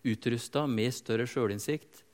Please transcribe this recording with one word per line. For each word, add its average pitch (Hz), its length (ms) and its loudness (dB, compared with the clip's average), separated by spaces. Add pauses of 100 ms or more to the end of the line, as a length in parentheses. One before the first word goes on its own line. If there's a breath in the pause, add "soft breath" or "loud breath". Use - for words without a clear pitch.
utrustet, 120 640 0
med 117 240 2
større 113 360 -2
selvinnsikt, 117 840 -2